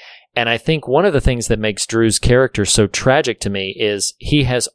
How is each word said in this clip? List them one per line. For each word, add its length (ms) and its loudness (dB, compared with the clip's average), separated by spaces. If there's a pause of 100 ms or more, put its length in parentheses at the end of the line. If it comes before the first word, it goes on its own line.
(360)
And 120 -2
I 100 0
think 300 -4
one 160 2
of 80 2
the 80 2
things 280 0
that 100 0
makes 280 -4
Drew's 320 2
character 460 2
so 220 2
tragic 540 0
to 100 -6
me 280 -6
is 400 -2
he 260 0
has 300 -2